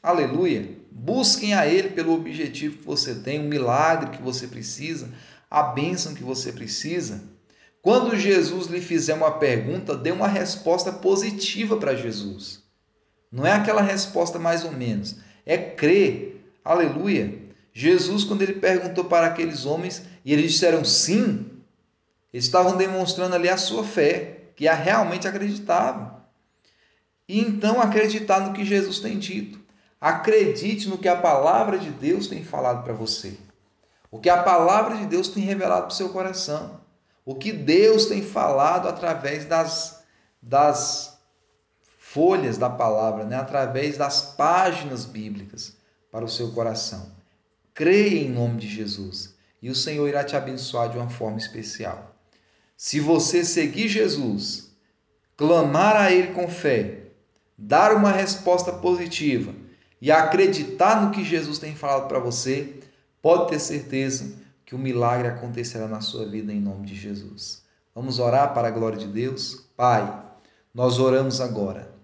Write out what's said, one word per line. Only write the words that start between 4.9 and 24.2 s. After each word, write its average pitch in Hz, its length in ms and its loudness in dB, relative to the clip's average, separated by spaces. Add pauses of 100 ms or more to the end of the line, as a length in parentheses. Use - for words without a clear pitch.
a 151 140 2
bênção 151 500 -4
que 131 80 -14
você 127 300 -6
precisa. 147 720 -8 (580)
Quando 233 340 4
Jesus 180 520 2
lhe 175 120 -4
fizer 165 340 0
uma 156 180 2
pergunta, 143 640 0
dê 147 160 -2
uma 202 160 0
resposta 180 640 0
positiva 202 840 0
para 139 200 0
Jesus. 104 680 -10 (680)
Não 127 140 -4
é 170 60 4
aquela 208 320 4
resposta 190 560 -2
mais 165 260 0
ou 165 60 -6
menos, 113 460 -6 (280)
é 165 140 2
crer. - 920 2 (160)
Aleluia! 156 760 0 (300)
Jesus, 180 500 2
quando 202 200 0
ele 190 100 0
perguntou 180 540 0
para 170 200 4
aqueles 151 400 -4
homens 170 380 -6 (200)
e 135 80 0
eles 151 200 4
disseram 170 320 4
sim, 208 680 2 (840)
eles 123 120 -4
estavam 185 320 4
demonstrando 185 580 0
ali 175 140 2
a 185 80 2
sua 214 260 -4
fé, 175 600 0 (120)